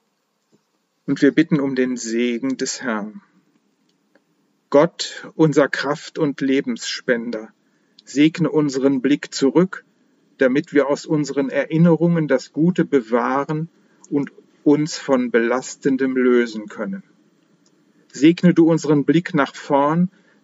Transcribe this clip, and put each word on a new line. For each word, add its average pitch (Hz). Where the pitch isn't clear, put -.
Und 143
wir 139
bitten 156
um 135
den 127
Segen 120
des -
Herrn. 107
Gott, -
unser 147
Kraft- -
und 143
Lebensspender, 120
segne 151
unseren 139
Blick 135
zurück, 143
damit 135
wir 143
aus 143
unseren 139
Erinnerungen 160
das 131
Gute 175
bewahren 131
und 143
uns 147
von 123
Belastendem 131
lösen 120
können. 98
Segne 170
du 165
unseren 151
Blick 151
nach 139
vorn, 151